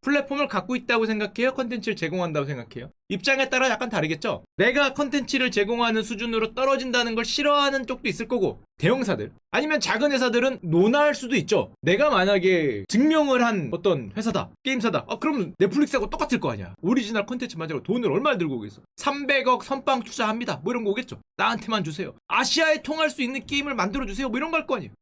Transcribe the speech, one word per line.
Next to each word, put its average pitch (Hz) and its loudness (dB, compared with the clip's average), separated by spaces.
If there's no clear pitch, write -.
플랫폼을 277 0
갖고 208 -4
있다고 233 0
생각해요? 220 0
컨텐츠를 240 -4
제공한다고 160 -2
생각해요? 123 -10
입장에 262 0
따라 262 2
약간 240 -2
다르겠죠? 160 -2
내가 254 4
컨텐츠를 262 0
제공하는 220 0
수준으로 220 -2
떨어진다는 247 0
걸 233 0
싫어하는 285 2
쪽도 247 -6
있을 220 -4
거고, 196 0
대형사들 185 0
아니면 302 2
작은 247 2
회사들은 254 2
논할 220 4
수도 254 -4
있죠. 151 0
내가 196 4
만약에 180 2
증명을 277 4
한 196 0
어떤 151 0
회사다, 208 -2
게임사다, 226 0
아, 226 -4
그럼 262 -2
넷플릭스하고 214 2
똑같을 294 -2
거 143 -2
아니야. 98 -10
오리지널 220 0
컨텐츠 247 -8
만들고 160 -6
돈을 226 0
얼마나 240 0
들고 151 -2
오겠어. 104 -12
"삼백억 277 0
선빵 269 -2
투자합니다." 220 -4
뭐 196 -2
이런 240 -2
거 202 0
오겠죠. 247 -4
"나한테만 220 -2
주세요." 156 -8
"아시아에 311 2
통할 311 0
수 - -4
있는 262 -4
게임을 285 -2
만들어주세요." 254 -2
뭐 220 -2
이런 320 -2
거 330 -2
할 302 -4
거 262 -2
아니에요. 139 -10